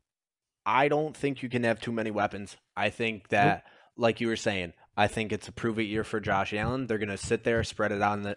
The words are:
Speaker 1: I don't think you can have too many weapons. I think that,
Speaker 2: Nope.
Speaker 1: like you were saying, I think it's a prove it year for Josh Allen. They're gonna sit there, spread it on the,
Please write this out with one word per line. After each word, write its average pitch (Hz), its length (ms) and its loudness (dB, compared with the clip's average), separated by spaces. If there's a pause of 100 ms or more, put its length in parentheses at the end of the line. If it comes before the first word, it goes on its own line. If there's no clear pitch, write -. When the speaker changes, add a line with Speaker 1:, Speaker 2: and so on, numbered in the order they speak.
(640)
Speaker 1:
I 127 220 4
don't 151 280 0
think 139 280 -2
you 123 60 -4
can 120 160 0
have 113 140 2
too 123 120 -6
many 110 180 -2
weapons. 101 480 -4 (180)
I 104 140 0
think 110 400 -4
that, 101 340 4
Speaker 2:
Nope. - 100 -20 (220)
Speaker 1:
like 117 260 2
you 117 60 0
were 113 80 0
saying, 92 380 -2 (240)
I 104 100 6
think 107 240 -2
it's 104 160 -6
a 123 60 -14
prove 113 260 -2
it 110 40 2
year 104 200 -2
for 110 160 -4
Josh 98 340 0
Allen. 120 320 -2
They're 110 120 -2
gonna 101 180 -2
sit - 300 -2
there, 117 180 2
spread 104 300 -2
it 101 80 0
on 104 220 2
the, 101 140 -6